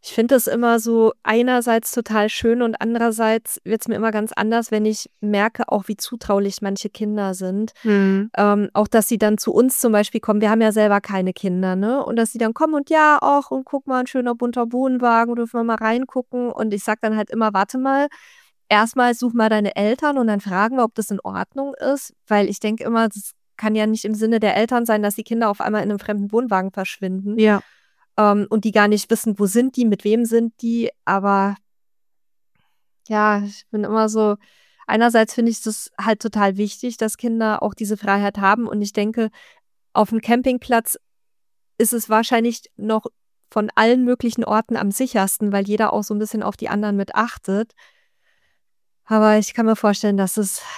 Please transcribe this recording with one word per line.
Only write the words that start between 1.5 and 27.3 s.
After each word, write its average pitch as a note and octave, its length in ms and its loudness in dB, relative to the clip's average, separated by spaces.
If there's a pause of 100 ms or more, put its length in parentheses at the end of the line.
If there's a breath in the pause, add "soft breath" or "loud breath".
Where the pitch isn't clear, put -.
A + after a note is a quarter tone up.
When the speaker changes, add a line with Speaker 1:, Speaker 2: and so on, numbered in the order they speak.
Speaker 1:
total A3 360 0
schön A#3 320 0
und A#3 200 -2
andererseits A3+ 800 0
wird's G#3+ 240 -4
mir A3+ 80 -2
immer A3 160 -2
ganz G#3+ 220 -4
anders, A3+ 400 -2
wenn G#3+ 120 0
ich G#3+ 240 -2 (120)
merke, G#3 480 -2
auch G3+ 180 -2
wie G#3+ 100 -6
zutraulich G3+ 640 -2
manche G3 300 -6
Kinder G#3 440 -4
sind. F#3+ 380 -4 (120)
Speaker 2:
Mhm. G3 520 2
Speaker 1:
Ähm, G#3 360 2
auch, G#3+ 160 0
dass A3 180 4
sie A3+ 120 -2
dann G#3+ 200 2
zu - 140 -2
uns B3+ 260 4
zum A#3 140 2
Beispiel G#3 280 0
kommen. G#3 200 0
Wir G#3 100 2
haben A3 100 4
ja A3 120 4
selber G#3 280 4
keine F#3 320 -4
Kinder, F#3 440 -2
ne? A3+ 280 -2
Und A3+ 120 -4
dass A3+ 160 0
sie A#3 60 -10
dann A3+ 140 0
kommen D#4 220 0
und: C#4+ 160 -2
„Ja, D4+ 300 6
ach, C#4+ 320 2
und C4 120 -4
guck C#4 220 -6
mal, B3+ 140 0
ein B3+ 80 -2
schöner B3 260 -2
bunter A#3+ 380 -4
Wohnwagen, A#3+ 640 2
dürfen A#3 240 -4
wir A3+ 40 0
mal A3+ 120 -2
reingucken?“ B3 760 -2
Und G#3+ 240 -4
ich G3+ 80 -6
sag G#3+ 180 -4
dann A3 160 -2
halt G#3+ 140 -4
immer: A3 240 0
„Warte G3+ 240 -2
mal, C4+ 300 0 (600 soft breath)
erstmal A#3 460 2
such A#3+ 200 -4
mal A3 160 4
deine G#3 260 0
Eltern C4+ 420 0
und A#3+ 80 2
dann G#3 140 0
fragen G#3 380 -2
wir, A#3+ 60 4
ob A3 120 -4
das A3 160 -6
in G3 100 -4
Ordnung C4+ 520 -8
ist.“ - 380 -4 (140)
Weil G#3 220 2
ich G3+ 100 -4
denk A3 220 -4
immer, A3+ 280 0
das - 240 -12 (240)
kann G#3+ 200 -2
ja G#3+ 100 2
nicht A3 180 -2
im A3 100 -2
Sinne A3 260 0
der G#3+ 160 2
Eltern A#3 280 0
sein, G#3+ 180 2
dass G#3 120 0
die A3+ 80 -10
Kinder A3+ 260 -2
auf G3+ 120 -2
einmal G#3+ 240 -2
in G#3 60 -2
einem G#3 100 -4
fremden G3+ 320 -4
Wohnwagen G#3+ 400 0
verschwinden. G3 680 -6